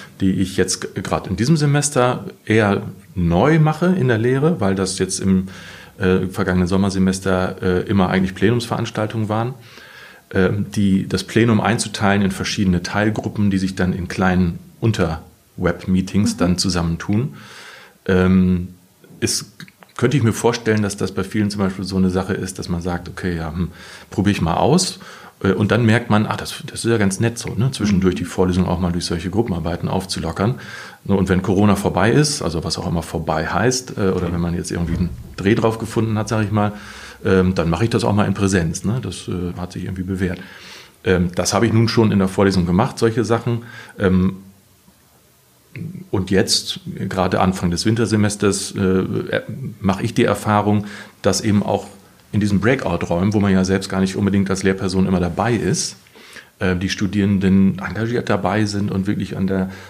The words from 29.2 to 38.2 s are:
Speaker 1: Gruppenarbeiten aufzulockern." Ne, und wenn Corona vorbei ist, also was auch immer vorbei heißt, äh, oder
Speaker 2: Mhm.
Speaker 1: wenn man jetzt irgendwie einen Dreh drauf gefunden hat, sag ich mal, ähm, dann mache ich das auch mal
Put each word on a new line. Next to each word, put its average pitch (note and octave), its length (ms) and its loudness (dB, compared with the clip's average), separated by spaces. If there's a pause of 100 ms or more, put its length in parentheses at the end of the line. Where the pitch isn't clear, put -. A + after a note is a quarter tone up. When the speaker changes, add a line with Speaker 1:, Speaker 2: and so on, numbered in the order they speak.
Speaker 1:
Gruppenarbeiten E2+ 580 -2
aufzulockern." F#2 720 -2 (440)
Ne, G2+ 100 0
und G2 140 2
wenn F2+ 140 2
Corona G2+ 340 4
vorbei F#2 360 2
ist, D3 300 2
also D#2+ 220 -4
was E2 140 -4
auch F2+ 80 -4
immer F2 160 0
vorbei D#2+ 440 -2
heißt, A2+ 520 -2
äh, G2 120 2
oder F2 180 -2
Speaker 2:
Mhm. E2+ 60 -4
Speaker 1:
wenn F2 60 -2
man E2+ 140 -2
jetzt F2 160 -6
irgendwie E2+ 260 -2
einen E2+ 140 0 (260)
Dreh G2 180 2
drauf A2+ 240 0
gefunden A2 400 -2
hat, G#2+ 100 -4
sag A2 160 0
ich F#2+ 80 -4
mal, G#2 200 2 (520)
ähm, F#2 300 4
dann E2 160 0
mache E2 140 2
ich A2+ 60 2
das A2+ 140 0
auch A2+ 80 2
mal G2+ 140 4